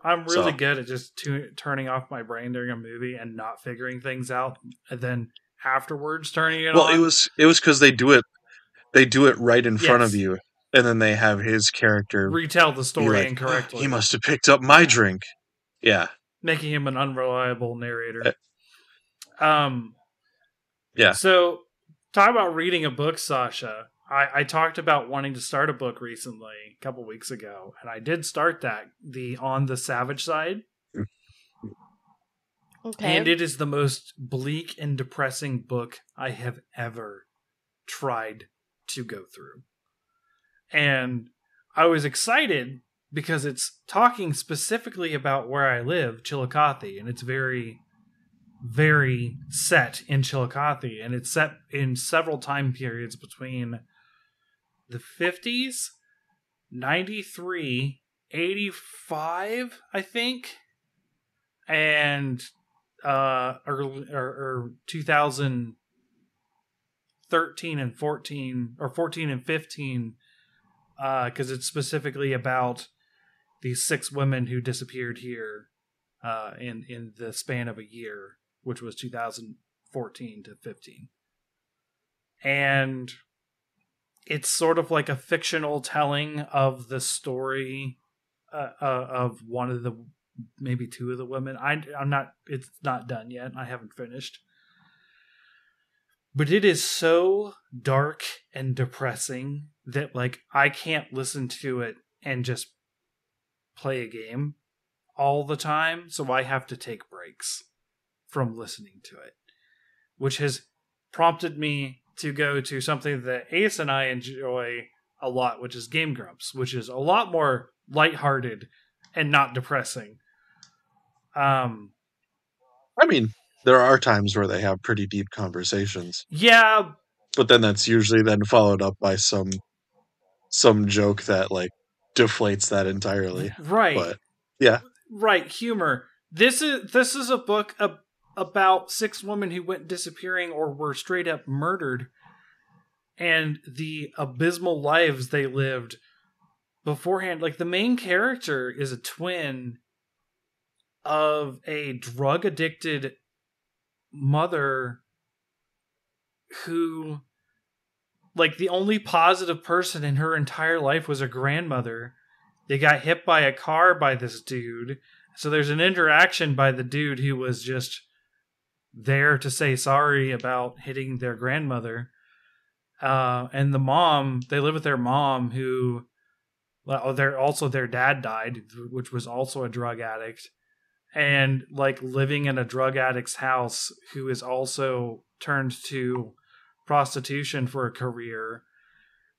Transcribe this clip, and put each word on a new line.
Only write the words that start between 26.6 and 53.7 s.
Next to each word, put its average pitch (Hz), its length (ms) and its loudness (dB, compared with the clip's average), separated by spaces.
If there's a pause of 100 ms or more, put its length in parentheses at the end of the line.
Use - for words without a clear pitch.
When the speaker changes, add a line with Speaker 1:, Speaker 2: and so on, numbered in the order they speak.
Speaker 1:
a - 100 -20
couple 127 220 -12
weeks 110 260 -14
ago, 101 520 -14
and 120 80 -14
I 113 100 -12
did 151 260 -4
start 165 360 0
that, 113 240 -6 (200)
the 127 300 -10
On 131 300 0
the 127 100 -2
Savage 127 480 -4
Side. 165 400 -4 (2250)
Speaker 3:
Okay. 208 320 0
Speaker 1:
And 165 100 2
it 170 140 4
is 147 160 -4
the 147 80 -2
most 143 520 -2
bleak 139 600 -6
and 143 180 -2
depressing 131 640 -6
book 120 380 -8 (180)
I 131 120 -8
have 123 300 -10 (180)
ever 110 480 -12 (600)
tried 110 600 -6 (420)
to 131 160 -10
go 101 220 -14 (100)
through. 67 280 -20 (1080)
And 131 580 0 (460)
I 160 100 6
was 165 200 4
excited 147 760 0 (300)
because 147 340 -4
it's - 420 -8
talking 214 460 2
specifically 175 800 -6
about 135 360 -2
where 139 200 2
I 120 120 0
live, 123 420 -2
Chillicothe, 131 760 0
and 110 120 -10
it's 120 140 -10
very, 127 560 -4 (840)
very 127 720 2 (120)
set - 580 2
in 139 160 2
Chillicothe, 131 800 -4
and 120 100 -6
it's 123 180 -6
set 156 220 0 (180)
in 135 240 -2
several 160 420 0
time 139 340 -2
periods 120 460 -8
between 123 640 -10 (1080)